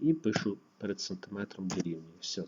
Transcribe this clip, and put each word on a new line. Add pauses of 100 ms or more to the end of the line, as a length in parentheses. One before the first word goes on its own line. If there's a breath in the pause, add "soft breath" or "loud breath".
І
пишу (200)
перед
сантиметром
дорівнює.
Все,